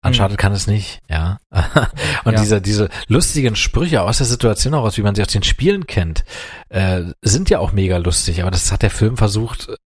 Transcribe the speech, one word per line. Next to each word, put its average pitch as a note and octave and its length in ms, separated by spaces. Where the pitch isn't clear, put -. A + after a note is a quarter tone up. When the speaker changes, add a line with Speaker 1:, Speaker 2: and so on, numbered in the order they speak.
Speaker 1:
Uncharted G2+ 320
Speaker 2:
Hm. - 60
Speaker 1:
kann G2 100
es G2 140
nicht, G#2 320
ja. E2 300
<laughs> - 760
Und A2 100
Speaker 2:
Ja. A2 60
Speaker 1:
diese, G#2 200
diese G2+ 300
lustigen B2+ 480
Sprüche C#3 460
aus B2 160
der C#3 80
Situation A#2 480
heraus, A#2 240
wie A2 40
man G2+ 120
sie G#2 80
aus G2+ 60
den G2+ 140
Spielen F#3+ 440
kennt, E2 380
äh, F#2 360
sind C#3 260
ja - 120
auch F#2+ 120
mega F#2+ 240
lustig, F2 460
aber F2+ 80
das F#2 200
hat G2+ 120
der G#2 80
Film A2+ 260
versucht A2 540